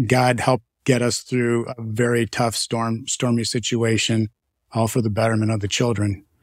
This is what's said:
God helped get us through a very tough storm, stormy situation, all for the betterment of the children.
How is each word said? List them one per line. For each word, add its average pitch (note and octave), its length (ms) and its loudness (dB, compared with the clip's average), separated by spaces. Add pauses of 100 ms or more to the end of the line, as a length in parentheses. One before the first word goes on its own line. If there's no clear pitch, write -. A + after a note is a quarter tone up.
God B2+ 340 4
helped B2+ 240 0 (200)
get B2 160 2
us A#2+ 220 0
through A#2+ 420 0 (140)
a - 20 -12
very A#2 460 0
tough A#2 280 -2
storm, A2+ 540 -4
stormy A#2 360 0
situation, A2+ 840 0 (440)
all A2+ 140 0
for A#2+ 140 0
the A2 80 0
betterment A2 420 0
of A2 100 -2
the G2 80 -4
children. G#2 540 -2 (200)